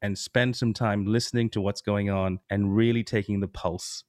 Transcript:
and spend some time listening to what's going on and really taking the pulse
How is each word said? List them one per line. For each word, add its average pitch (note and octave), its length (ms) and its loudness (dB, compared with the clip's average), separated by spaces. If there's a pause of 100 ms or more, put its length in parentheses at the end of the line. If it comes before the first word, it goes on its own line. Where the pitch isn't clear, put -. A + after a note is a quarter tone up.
and G2+ 160 -4
spend B2 400 0
some A2+ 160 0
time G#2 320 0
listening A#2 460 0
to G#2+ 100 -2
what's G2 200 -2
going G2+ 280 0
on F#2+ 300 0 (100)
and G2+ 260 2
really A#2 300 4
taking G#2 340 -2
the G2 80 -2
pulse - 600 -6